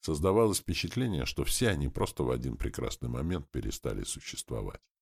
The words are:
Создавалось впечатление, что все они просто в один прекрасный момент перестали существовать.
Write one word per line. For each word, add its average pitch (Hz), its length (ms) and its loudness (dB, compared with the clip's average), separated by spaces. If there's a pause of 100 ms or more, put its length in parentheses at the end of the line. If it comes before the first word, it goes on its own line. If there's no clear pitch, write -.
Создавалось 95 600 4
впечатление, 87 640 0
что - 180 -2
все - 240 4
они 71 200 2
просто - 340 -2
в 62 80 2
один 62 260 -2
прекрасный - 520 -4
момент 73 420 -2
перестали 55 540 -4
существовать. - 760 -8 (220)